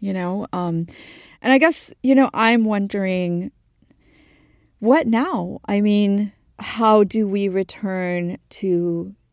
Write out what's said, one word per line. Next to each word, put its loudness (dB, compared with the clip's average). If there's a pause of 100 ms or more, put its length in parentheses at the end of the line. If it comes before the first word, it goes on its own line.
you -6
know? -6
Um, -4 (540)
and 2
I 6
guess, 0 (120)
you 4
know, 6
I'm 2
wondering, -2 (1300)
what 2
now? -2
I 0
mean, 2 (260)
how 2
do 0
we -2
return -4 (120)
to, -4 (180)